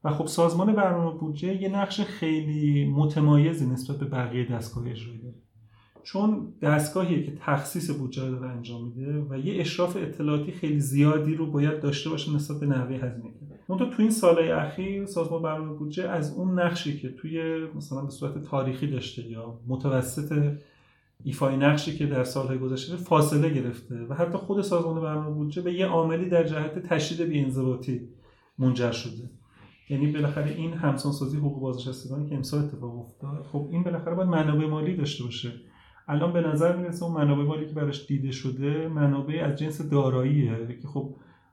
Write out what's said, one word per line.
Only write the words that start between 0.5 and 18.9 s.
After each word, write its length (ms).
برنامه 460
بودجه 440
یه 60
نقش 320
خیلی 840
متمایزی 800
نسبت 320
به 80
بقیه 500
دستگاه 340
اجرایی 280
داره، 160
چون 500
دستگاهیه 600
که 180
تخصیص 500
بودجه 380
رو 60
داره 160
انجام 340
می‌ده 460
و 80
یه 220
اشراف 360
اطلاعاتی 560
خیلی 280
زیادی 540
رو 160
باید 300
داشته 300
باشه 240
نسبت 260
به 60
نحوه 300
هزینه 340
کردن. 160
منتها 180
تو 160
این 80
سالهای 400
اخیر، 560
سازمان 360
برنامه 300
بودجه 360
از 280
اون 240
نقشی 380
که 100
توی، 580
مثلاً، 260
به 80
صورت 320
تاریخی 440
داشته 440